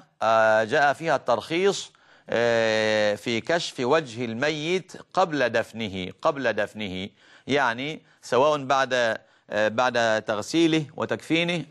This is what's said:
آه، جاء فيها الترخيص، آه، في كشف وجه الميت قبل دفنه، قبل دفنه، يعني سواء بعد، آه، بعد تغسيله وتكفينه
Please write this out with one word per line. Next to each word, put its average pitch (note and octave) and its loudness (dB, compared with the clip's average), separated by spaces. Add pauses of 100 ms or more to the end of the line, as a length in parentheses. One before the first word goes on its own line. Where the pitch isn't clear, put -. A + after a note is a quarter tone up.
(220)
آه، A2 4
جاء C#3+ 2
فيها D#3 -2
الترخيص، D#3+ -2 (380)
آه، A2 2
في A2+ -4
كشف E3 -4
وجه B2+ 0
الميت D3+ -4 (220)
قبل D3+ 2
دفنه، G#2+ -4 (100)
قبل C#3 0
دفنه، G2+ -6 (380)
يعني C3+ -2 (200)
سواء C#3+ 2
بعد، B2+ 0 (320)
آه، G#2+ 2
بعد A#2 2
تغسيله D#3 0 (100)
وتكفينه D#3 -2